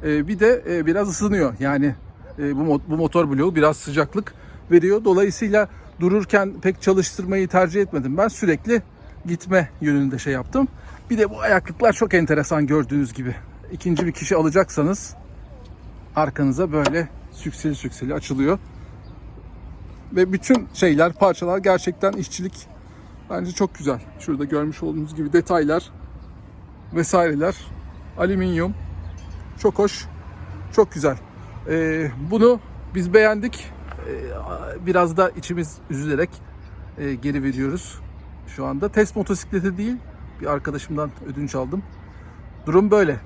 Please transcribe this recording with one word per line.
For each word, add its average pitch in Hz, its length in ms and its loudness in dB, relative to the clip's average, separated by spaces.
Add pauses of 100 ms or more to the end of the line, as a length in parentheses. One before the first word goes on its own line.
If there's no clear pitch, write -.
Ee, 151 240 0
bir 190 120 -4
de, 240 300 6
e, 170 160 0
biraz 202 240 2
ısınıyor. 185 500 0
Yani, 139 360 0 (440)
e, 143 180 -2
bu 143 40 0
mo-, 151 260 2
bu 156 100 -2
motor 160 340 2
bloğu 156 240 2
biraz 151 220 4
sıcaklık 151 560 -2 (380)
veriyor. 185 340 6
Dolayısıyla 202 640 4 (300)
dururken 196 640 2
pek 190 200 0
çalıştırmayı 190 680 2
tercih 185 340 4
etmedim. 143 360 -2
Ben 202 100 4
sürekli 214 540 2 (440)
gitme 170 440 0 (120)
yönünde 139 380 2
şey 143 140 -2
yaptım. 254 340 0 (420)
Bir 233 80 0
de 208 120 4
bu 208 120 -10
ayaklıklar 202 520 4
çok 202 200 0
enteresan 151 540 2
gördüğünüz 143 460 2
gibi. 123 220 -6 (360)
İkinci 175 340 0
bir 165 60 0
kişi - 240 0
alacaksanız 160 800 2 (1000)
arkanıza 147 560 2
böyle 151 380 2 (220)
sükseli 151 440 -6
sükseli 127 380 -8
açılıyor. 147 460 0 (1500)
Ve 185 200 4
bütün 220 400 2
şeyler, 165 400 4
parçalar 180 440 2
gerçekten 190 540 2
işçilik 185 560 -8 (640)
bence 180 220 -4
çok 185 240 -2
güzel. 139 260 -4 (180)
Şurada 143 260 -4
görmüş 151 380 -2
olduğunuz 156 320 -4
gibi 151 180 -4
detaylar 170 580 2 (1040)
vesaireler, 165 600 2 (640)
alüminyum. 185 560 0 (880)
Çok 208 200 2
hoş, 202 260 2 (720)
çok 214 160 6
güzel. 139 260 0 (520)
Ee, 160 420 0 (200)
bunu 226 280 8 (360)
biz 175 180 -2
beğendik. 214 580 4 (380)
Ee, - 760 -8
biraz 175 320 2
da 185 120 4
içimiz 170 480 -8 (120)
üzülerek, 147 400 -2 (680)
e, 143 180 -4
geri 139 280 -4
veriyoruz 135 560 -4 (480)
şu - 180 -8
anda. 143 240 -2
Test 214 260 2
motosikleti 190 640 -2
değil, 220 180 -4 (460)
bir - 40 -8
arkadaşımdan 147 640 -4 (140)
ödünç 139 300 -6
aldım. 135 280 -4 (800)
Durum 190 260 6
böyle. 175 340 4